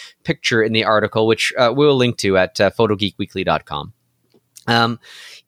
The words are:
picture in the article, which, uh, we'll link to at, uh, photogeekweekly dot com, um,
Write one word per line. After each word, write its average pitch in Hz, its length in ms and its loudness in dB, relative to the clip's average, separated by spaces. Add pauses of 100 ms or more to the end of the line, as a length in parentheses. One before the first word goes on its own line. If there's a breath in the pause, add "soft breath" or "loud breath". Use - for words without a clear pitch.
(240 loud breath)
picture 120 400 -2
in 110 80 0
the 110 140 0
article, 107 420 2
which, - 300 0
uh, 120 180 2
we'll 143 220 2
link 123 220 0
to 95 180 0
at, 92 240 0
uh, 98 100 2
photogeekweekly 101 720 -4
dot 80 220 -2
com, 73 260 -12 (760)
um, 117 340 0 (460 loud breath)